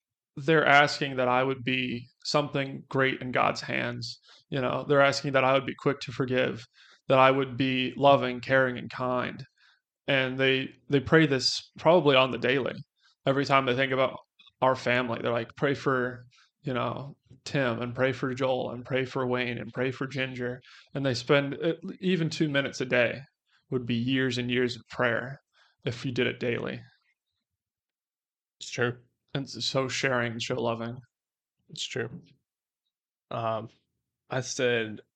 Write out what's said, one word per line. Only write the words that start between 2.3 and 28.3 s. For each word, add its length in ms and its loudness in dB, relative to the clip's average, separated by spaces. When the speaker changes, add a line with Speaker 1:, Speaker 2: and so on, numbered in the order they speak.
Speaker 1:
great 320 0
in 120 -8
God's 300 2
hands, 560 -6
you 100 -2
know? 280 -2
They're 140 6
asking 300 2
that 120 4
I 100 4
would 120 0
be 80 -8
quick 260 -2
to 120 -12
forgive, 540 -2
that 100 6
I 120 8
would 260 0
be 400 0
loving, 440 4
caring, 380 2
and 120 -10
kind. 540 -4
And 300 0
they, 320 2
they 100 4
pray 260 6
this 520 -2
probably 380 6
on 160 4
the 60 -4
daily. 360 0
Every 180 2
time 220 4
they 100 2
think 160 0
about 260 0
our 140 4
family, 480 -2
they're 100 -2
like, 240 -4
Pray 180 0
for, 520 -2
you 120 -4
know, 420 -4
Tim 340 -2
and 140 -6
pray 180 2
for 220 -4
Joel 380 -2
and 120 -12
pray 220 -2
for 200 -4
Wayne 320 -2
and 140 -12
pray 180 -2
for 160 -6
Ginger, 540 -6
and 140 -2
they 80 2
spend, 480 0
uh, 100 0
even 280 0
two 220 -2
minutes 320 -2
a 20 -4
day 360 0
would 160 -2
be 80 0
years 420 0
and 140 -4
years 260 0
of 140 -18
prayer 500 -2
if 200 -6
you 80 -4
did 140 2
it 140 -4
daily. 400 -4